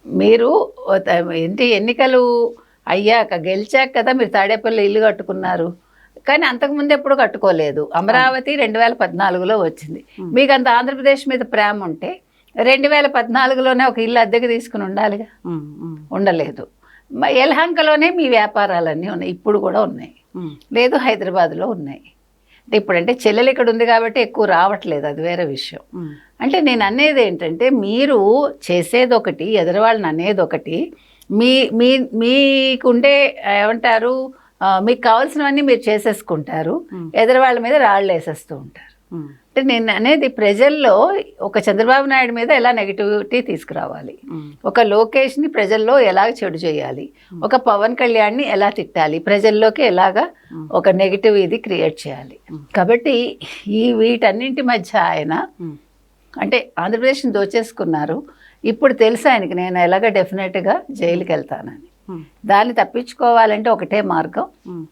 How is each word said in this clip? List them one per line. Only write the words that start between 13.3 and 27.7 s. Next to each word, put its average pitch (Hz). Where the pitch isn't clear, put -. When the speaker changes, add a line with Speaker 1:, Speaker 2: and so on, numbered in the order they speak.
Speaker 1:
ఒక 247
ఇల్లు 226
అద్దెకు 226
తీసుకుని 233
ఉండాలిగా. 208
Speaker 2:
మ్మ్, 165
మ్మ్. 151
Speaker 1:
ఉండలేదు. 170
మ-, 262
యలహంకలోనే 311
మీ 339
వ్యాపారాలన్నీ 196
ఉన్నాయి, 180
ఇప్పుడు 208
కూడా 196
ఉన్నాయి, -
Speaker 2:
మ్మ్. 170
Speaker 1:
లేదు 247
హైదరాబాద్లో 190
ఉన్నాయి. 156
అంటే 220
ఇప్పుడంటే 202
చెల్లెలు 240
ఇక్కడ 240
ఉంది 226
కాబట్టి 226
ఎక్కువ 220
రావట్లేదు, 180
అది 147
వేరే 175
విషయం. 139
Speaker 2:
మ్మ్. 160
Speaker 1:
అంటే 277
నేను 247
అనేది 269
ఏంటంటే, 175